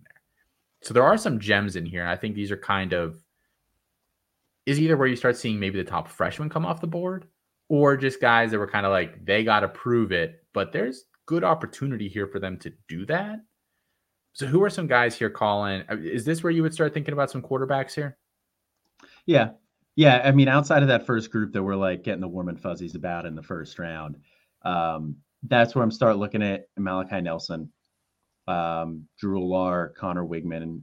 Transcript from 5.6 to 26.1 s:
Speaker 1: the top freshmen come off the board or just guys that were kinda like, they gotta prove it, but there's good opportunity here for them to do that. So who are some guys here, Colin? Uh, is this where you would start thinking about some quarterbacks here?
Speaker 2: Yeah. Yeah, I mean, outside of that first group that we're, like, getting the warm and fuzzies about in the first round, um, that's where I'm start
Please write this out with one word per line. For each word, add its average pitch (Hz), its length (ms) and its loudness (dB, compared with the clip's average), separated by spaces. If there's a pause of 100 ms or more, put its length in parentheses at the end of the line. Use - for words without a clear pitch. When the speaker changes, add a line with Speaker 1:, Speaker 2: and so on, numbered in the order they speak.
Speaker 1:
the 92 120 -4
top 85 180 -4
freshmen 151 420 -4
come 160 160 -2
off 160 140 -4
the 170 80 -6
board 180 400 -6 (400)
or 143 300 6
just 131 240 -2
guys 117 300 6
that 107 80 0
were 101 80 -2
kinda 101 220 0
like, 90 360 0
they 101 180 4
gotta 104 240 4
prove 117 460 -2
it, 82 400 -2
but 98 180 -2
there's 233 340 -4 (200)
good 170 180 -2
opportunity 139 640 -2
here 98 200 -6
for 101 120 -8
them 92 200 -6
to - 120 -14 (160)
do 87 200 -10
that. 208 340 -6 (880)
So - 140 -10
who 156 180 2
are 208 60 2
some 190 180 -4
guys 120 300 2
here, 110 120 -2
Colin? 101 600 0
Uh, 107 80 -4
is 85 260 -6
this 165 180 -2
where 170 100 0
you 165 100 2
would 160 120 0
start 156 200 0
thinking 147 200 -4
about 139 180 -2
some 131 100 -6
quarterbacks 135 520 -2
here? 143 240 -6 (1080)
Speaker 2:
Yeah. 127 260 4 (440)
Yeah, 135 280 8
I 139 80 4
mean, 135 160 8
outside 143 360 4
of 139 60 4
that 120 160 2
first 110 260 -2
group 104 220 -2
that 98 100 -2
we're, 98 120 -2
like, 92 280 -2
getting 95 180 -6
the 92 60 -6
warm 90 220 -8
and 82 100 -10
fuzzies 87 360 -8
about 85 300 -8
in 82 80 -10
the 78 100 -12
first 80 360 -12
round, 80 380 -10 (460)
um, 80 540 -4 (300)
that's 120 260 4
where 127 100 2
I'm 110 80 2
start 110 260 2